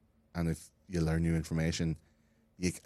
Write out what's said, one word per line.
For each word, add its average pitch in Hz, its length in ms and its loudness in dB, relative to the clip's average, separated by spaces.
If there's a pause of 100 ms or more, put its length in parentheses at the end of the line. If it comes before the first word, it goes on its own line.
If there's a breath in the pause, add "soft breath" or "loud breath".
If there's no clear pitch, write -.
(360)
And 82 140 0
if - 200 -6 (200)
you 87 100 -2
learn 80 240 2
new 82 120 4
information, 80 600 0 (600)
you, 90 140 0 (140)